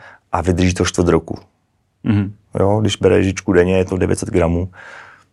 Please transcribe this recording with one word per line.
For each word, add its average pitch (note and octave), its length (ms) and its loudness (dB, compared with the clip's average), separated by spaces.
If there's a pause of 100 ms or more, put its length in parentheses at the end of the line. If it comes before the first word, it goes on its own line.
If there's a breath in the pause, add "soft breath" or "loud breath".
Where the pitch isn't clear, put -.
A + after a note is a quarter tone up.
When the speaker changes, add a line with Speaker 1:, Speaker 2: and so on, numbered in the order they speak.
(320 loud breath)
Speaker 1:
a F2 100 -2
vydrží F2+ 320 0
to F2+ 120 -2
čtvrt F2 220 -2
roku. E2 300 0 (680)
Speaker 2:
Mhm. G#2 300 -2 (260)
Speaker 1:
Jo, G2 220 2
když G2+ 160 -2
bere F#2+ 200 4
lžičku F#2 360 -2
denně, F2+ 240 4
je F#2 80 2
to F#2 120 -4
devět F#2 220 -2
set - 100 -8
gramů, F2 420 0 (600 loud breath)